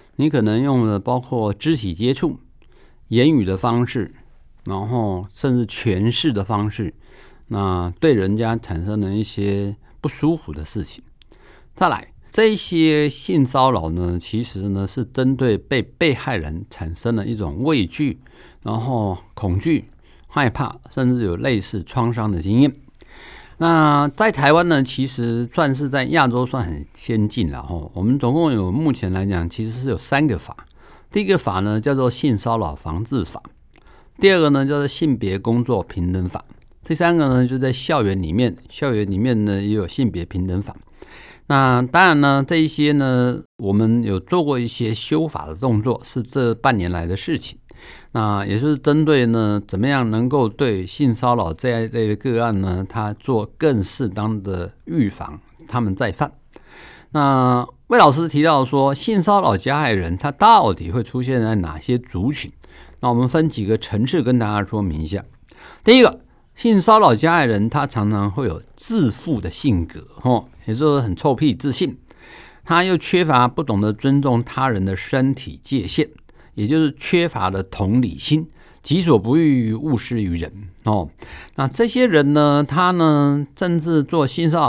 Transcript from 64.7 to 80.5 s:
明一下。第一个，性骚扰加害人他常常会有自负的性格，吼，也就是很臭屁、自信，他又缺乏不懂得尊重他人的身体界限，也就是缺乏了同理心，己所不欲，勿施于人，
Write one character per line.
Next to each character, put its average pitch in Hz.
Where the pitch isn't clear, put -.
明 80
一 80
下。 90
第 240
一 254
个， -
性 214
骚 220
扰 151
加 160
害 156
人 110
他 143
常 104
常 101
会 113
有 85
自 185
负 131
的 92
性 95
格， -
吼， 123
也 113
就 143
是 139
很 101
臭 139
屁、 139
自 143
信， 143
他 170
又 185
缺 180
乏 127
不 143
懂 117
得 104
尊 139
重 123
他 131
人 101
的 95
身 135
体 -
界 117
限， -
也 104
就 160
是 143
缺 170
乏 95
了 95
同 101
理 90
心， 156
己 156
所 165
不 113
欲， 127
勿 143
施 110
于 90
人， 82